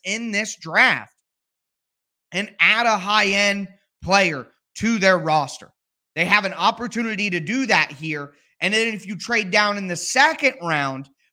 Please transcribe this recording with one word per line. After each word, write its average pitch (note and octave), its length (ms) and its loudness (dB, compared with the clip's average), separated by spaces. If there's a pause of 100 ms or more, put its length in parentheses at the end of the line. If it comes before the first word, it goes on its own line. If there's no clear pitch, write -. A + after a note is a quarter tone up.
in A3+ 240 -6
this G#3 260 -4
draft E3 580 0 (1160)
and G3+ 260 -4
add G#3+ 280 4
a A3 100 4
high G#3 300 0
end G3+ 420 0 (340)
player E3+ 440 2 (300)
to A3+ 220 0
their F#3+ 200 4
roster. D#3 560 -2 (400)
They E3 100 0
have G3 220 2
an F3+ 80 -6
opportunity G#3+ 760 -2
to F3 120 -2
do A#3 260 -4
that D#3+ 260 2
here. D3 400 -8 (280)
And F#3 120 -2
then A3+ 220 0
if F#3 120 -12
you G3+ 80 -10
trade A3 360 -4
down G#3 260 2
in G3 120 -6
the F3 80 -4
second C#4+ 680 2
round, C#3+ 480 -2 (220)